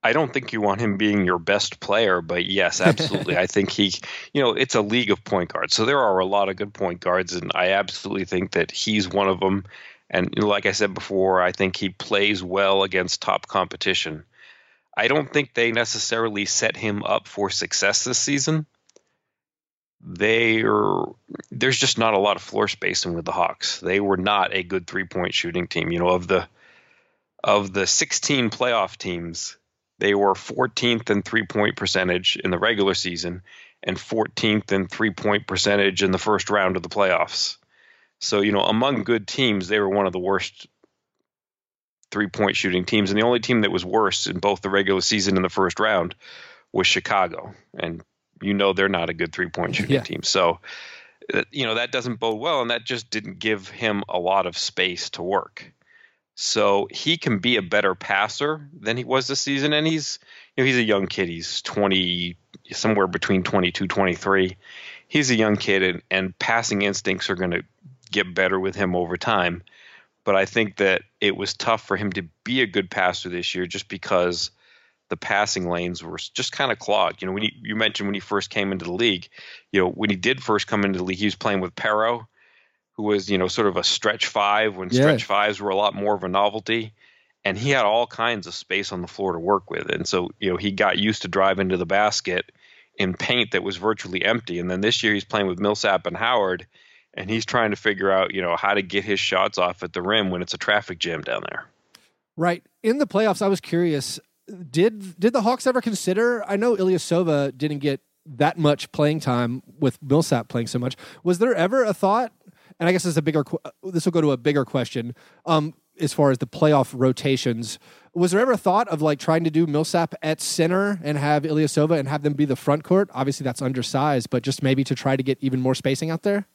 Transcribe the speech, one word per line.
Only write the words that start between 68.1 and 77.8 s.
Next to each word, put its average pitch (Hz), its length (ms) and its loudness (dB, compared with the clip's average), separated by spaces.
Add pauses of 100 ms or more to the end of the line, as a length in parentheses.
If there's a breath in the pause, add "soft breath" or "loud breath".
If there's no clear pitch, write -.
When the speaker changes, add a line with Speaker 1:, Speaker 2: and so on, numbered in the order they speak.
Speaker 1:
better 95 240 2
with 95 160 -2
him 95 220 0
over 87 220 -2
time. 90 460 0 (600 loud breath)
But 101 120 2
I 95 100 4
think 104 320 -2
that 95 240 4 (180)
it 101 160 2
was 98 200 -6
tough 113 300 -2
for 98 120 -2
him 101 160 -2
to 92 140 -6 (180)
be 127 160 0
a 120 60 2
good 90 220 -2
passer 92 400 -2
this 87 240 -4
year 90 120 -2
just 95 240 -10
because 90 640 0 (580 soft breath)
the 98 80 -6
passing 101 520 -2
lanes 87 340 -4
were 82 120 -12
s-, - 140 -12
just - 260 -6
kinda 127 220 0
clogged. 95 440 0
You 92 60 -6
know, 92 60 -4
when 104 100 -4
he, 107 100 -2 (100)
you 107 120 -6
mentioned 107 320 -2